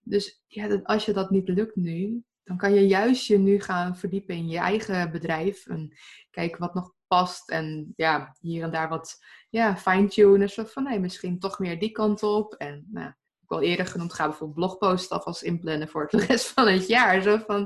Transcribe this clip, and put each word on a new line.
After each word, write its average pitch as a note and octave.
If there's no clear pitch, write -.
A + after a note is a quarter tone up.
Dus -
ja, G#3
dat, G3+
als G#3+
je G#3
dat F#3+
niet F#3+
lukt G3+
nu, F#3
dan F3+
kan G3
je G3
juist G#3+
je G#3
nu G3
gaan F3+
verdiepen F#3+
in E3+
je E3
eigen F#3
bedrijf. E3
En D#3
kijken E3+
wat F3
nog F3+
past. F3+
En D#3
ja, D#3
hier E3
en E3
daar D#3+
wat, -
ja, A3
fine-tunen. G3
Zo A3
van, C4+
"Nee, C4
misschien F3+
toch F#3+
meer E3+
die G#3+
kant G#3+
op." G#3+
En D3
nou, -
ik -
al E3
eerder F3
genoemd, F3
ga D#3+
bijvoorbeeld D3+
blogposts F#3
alvast E3+
inplannen E3
voor D3+
de -
<laughs> G3+
rest B3
van A#3+
het F#3
jaar. G#3+
Zo G#3
van, G#3